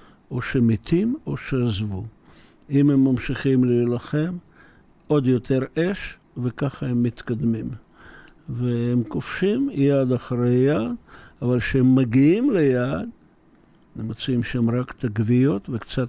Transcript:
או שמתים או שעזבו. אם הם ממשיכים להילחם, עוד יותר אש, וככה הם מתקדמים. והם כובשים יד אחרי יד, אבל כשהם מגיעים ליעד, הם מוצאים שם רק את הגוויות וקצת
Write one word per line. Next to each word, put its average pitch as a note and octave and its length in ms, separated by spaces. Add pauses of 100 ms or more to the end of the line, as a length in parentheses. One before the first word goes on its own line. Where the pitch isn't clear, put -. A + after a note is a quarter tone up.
(300)
או B2 120
שמתים E3 760 (100)
או C#3+ 100
שעזבו. A2 680 (680)
אם C#3+ 200
הם C3+ 140
ממשיכים C3 600
להילחם, B2 720 (720)
עוד D3 200
יותר B2+ 340 (180)
אש, F#3 400 (240)
וככה C3 440
הם A#2+ 160
מתקדמים. A#2 680 (800)
והם A#2+ 600
כובשים B3 640
יד C#3 400
אחרי B2 380
יד, D3 420 (500)
אבל B2 180
כשהם C3 340
מגיעים C#3 560
ליעד, C#3 580 (920)
הם A2 80
מוצאים A#2+ 360
שם A#2 280
רק B2 280
את - 60
הגוויות B2 680
וקצת A#2+ 380